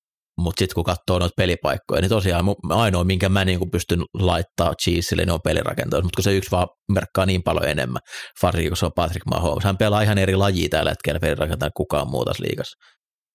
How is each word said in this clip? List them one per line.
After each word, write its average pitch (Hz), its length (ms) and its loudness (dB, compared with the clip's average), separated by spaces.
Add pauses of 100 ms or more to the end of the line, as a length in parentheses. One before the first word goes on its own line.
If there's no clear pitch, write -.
(380)
mut 85 200 -2
sit 92 160 0
kun 85 100 -2
katsoo 90 360 0
noita 87 180 0
pelipaikkoja, 82 640 0
niin 95 80 2
tosiaan 92 360 2
mu-, - 300 -2
ainoa, 98 280 2
minkä 92 260 2
mä 95 160 2
niinku 90 260 0
pystyn - 280 0 (140)
laittaa 85 600 0 (100)
Chiefsille, 85 380 0
niin 85 100 0
on 82 120 0
pelirakenteet, 80 600 0
mut 87 120 -4
kun 92 80 0
se 98 120 2
yksi - 160 -2
vaan 90 160 2 (220)
merkkaa 95 360 0
niin 92 180 2
paljon 82 240 0
enemmän, 64 340 -2 (420)
varsinkin 85 260 2
kun 87 80 -2
se - 80 0
on 80 100 -2
Patrick 85 300 -2
Mahomes. 82 380 0
Hän 98 140 0
pelaa 104 240 2
ihan 104 160 2
eri 95 180 2
lajia 95 340 2
tällä 78 200 0
hetkellä 78 300 -4
pelirakenteella 78 560 -2
kukaan 71 360 -2
muu 65 140 -2
tässä - 180 -4
liigassa. - 340 -6 (580)